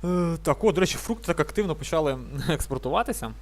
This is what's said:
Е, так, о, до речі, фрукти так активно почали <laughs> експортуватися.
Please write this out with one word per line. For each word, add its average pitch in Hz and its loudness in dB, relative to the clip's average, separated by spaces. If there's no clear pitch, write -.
Е, 175 2
так, 156 2
о, 208 6
до 156 4
речі, - 2
фрукти - -6
так 170 0
активно 170 0
почали 147 0
<laughs> 135 -2
експортуватися. 151 -2